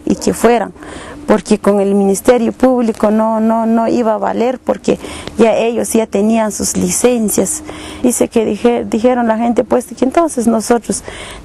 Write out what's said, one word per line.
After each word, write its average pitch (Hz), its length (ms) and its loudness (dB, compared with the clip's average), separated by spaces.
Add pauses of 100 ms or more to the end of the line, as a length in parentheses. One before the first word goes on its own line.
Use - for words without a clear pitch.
y 202 120 0
que 190 180 -2
fueran, 220 400 0 (520)
porque 208 320 2
con 202 220 2
el 196 140 2
ministerio 202 580 2
público 240 580 2
no, 220 300 0
no, 226 240 2
no 226 240 2
iba 220 260 0
a 208 40 -2
valer, 202 400 -2
porque - 400 -2 (400)
ya 220 160 4
ellos 220 380 0
ya 220 140 2
tenían 214 460 0
sus 202 240 -6
licencias. 196 840 0 (400)
Dice 247 260 0
que 226 160 0
dije, 233 400 0
dijeron 233 440 0
la 220 100 0
gente, 233 260 0
pues, 240 220 0
que - 180 -4
entonces 262 440 0
nosotros 226 540 0 (420)